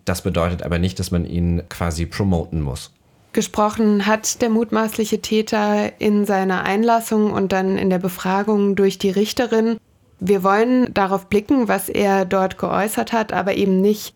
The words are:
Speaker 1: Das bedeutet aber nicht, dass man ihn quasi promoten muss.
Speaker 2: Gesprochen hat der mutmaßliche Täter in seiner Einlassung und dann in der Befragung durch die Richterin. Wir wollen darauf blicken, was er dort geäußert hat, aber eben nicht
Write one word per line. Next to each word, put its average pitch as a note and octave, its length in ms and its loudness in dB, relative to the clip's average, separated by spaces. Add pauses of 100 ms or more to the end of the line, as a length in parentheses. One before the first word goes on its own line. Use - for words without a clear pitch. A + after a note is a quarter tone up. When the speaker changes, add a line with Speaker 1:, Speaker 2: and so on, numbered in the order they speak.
Speaker 1:
Das F#2 160 -2
bedeutet F2 400 -2
aber E2+ 160 -2
nicht, F#2 220 -2
dass F#2 100 -6
man F2 160 0
ihn E2+ 440 0
quasi E2+ 360 -4
promoten F2+ 560 -2
muss. C2+ 320 -6 (380)
Speaker 2:
Gesprochen G#3+ 760 0
hat A3 380 0
der A#3 80 2
mutmaßliche A3 680 0
Täter G#3+ 800 0
in G#3 260 2
seiner F#3+ 400 0
Einlassung A3 640 2
und F#3+ 200 -2
dann F#3+ 280 0
in F#3+ 100 0
der F3+ 100 0
Befragung G3 760 0
durch G3 240 2
die G3 100 0
Richterin. A3 680 0 (420)
Wir F#3+ 240 2
wollen A#3 500 2
darauf F#3+ 340 0
blicken, G#3+ 400 2
was F#3+ 220 -2
er G3 340 2
dort F#3+ 340 -2
geäußert G#3+ 540 -2
hat, A3 220 -2
aber F#3+ 220 0
eben F#3+ 260 2
nicht G#3 340 0